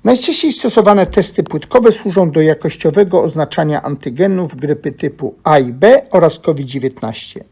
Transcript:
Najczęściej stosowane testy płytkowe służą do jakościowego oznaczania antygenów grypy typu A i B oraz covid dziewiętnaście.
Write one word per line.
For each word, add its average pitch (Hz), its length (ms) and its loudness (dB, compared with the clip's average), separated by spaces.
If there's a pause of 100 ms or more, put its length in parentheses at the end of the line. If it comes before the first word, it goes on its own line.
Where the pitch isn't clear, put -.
Najczęściej 254 480 0
stosowane 208 540 2
testy - 360 -2
płytkowe 220 500 2
służą 185 380 0
do 156 100 0
jakościowego 160 840 0
oznaczania 151 600 -2
antygenów 147 720 -4
grypy 143 360 -6
typu - 420 -8 (100)
A 151 140 4
i 123 140 0
B 196 380 4
oraz 165 280 2
covid 143 280 -4
dziewiętnaście. 127 840 -10